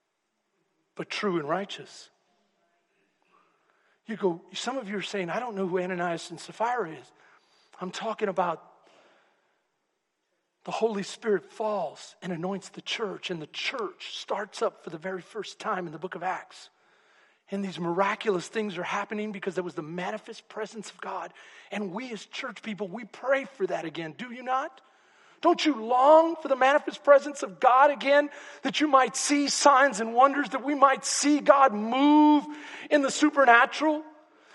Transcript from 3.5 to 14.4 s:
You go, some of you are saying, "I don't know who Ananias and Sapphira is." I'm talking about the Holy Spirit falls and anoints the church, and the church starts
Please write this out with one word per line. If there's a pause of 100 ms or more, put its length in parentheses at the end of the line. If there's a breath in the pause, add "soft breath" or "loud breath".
You
go, (140)
some
of
you
are
saying,
"I
don't
know
who
Ananias
and
Sapphira
is." (680 soft breath)
I'm
talking
about (2000 soft breath)
the
Holy
Spirit
falls
and
anoints
the
church,
and
the
church
starts